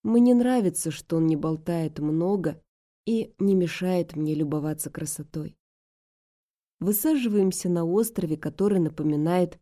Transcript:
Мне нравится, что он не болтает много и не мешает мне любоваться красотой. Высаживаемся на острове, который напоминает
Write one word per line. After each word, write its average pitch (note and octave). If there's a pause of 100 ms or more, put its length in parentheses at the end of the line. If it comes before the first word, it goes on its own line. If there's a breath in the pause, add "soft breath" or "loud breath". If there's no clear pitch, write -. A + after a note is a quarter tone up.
Мне A#3+
нравится, A#3+
что -
он D#3+
не D#3+
болтает D#3+
много D#3+ (440)
и A3+
не G3
мешает F3
мне D3+
любоваться D3+
красотой. - (1200)
Высаживаемся G#3
на E3+
острове, F3+
который F#3+
напоминает D#3